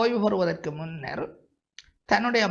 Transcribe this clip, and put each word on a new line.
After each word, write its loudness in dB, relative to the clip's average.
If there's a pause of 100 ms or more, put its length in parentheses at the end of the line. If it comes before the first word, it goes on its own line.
ஓய்வு 2
பெறுவதற்கு 0
முன்னர், -8 (880)
தன்னுடைய 4